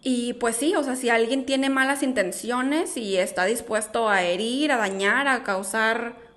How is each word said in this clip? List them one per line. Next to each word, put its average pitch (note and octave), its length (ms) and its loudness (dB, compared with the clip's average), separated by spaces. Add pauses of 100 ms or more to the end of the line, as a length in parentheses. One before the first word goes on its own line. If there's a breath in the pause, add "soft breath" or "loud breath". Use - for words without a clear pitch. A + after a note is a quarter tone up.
Y A#3+ 320 -2
pues A#3 220 -2
sí, D#4 180 0
o D#4+ 80 0
sea, C4 140 -4
si B3 140 -2
alguien A#3 340 2
tiene C4+ 240 0
malas C4+ 340 0
intenciones B3+ 920 -2
y G3+ 220 -2
está F3+ 260 0
dispuesto A3 640 0
a F#3+ 140 4
herir, A3+ 500 0
a B3+ 60 2
dañar, G#3 500 2
a B3+ 140 2
causar A3+ 960 -2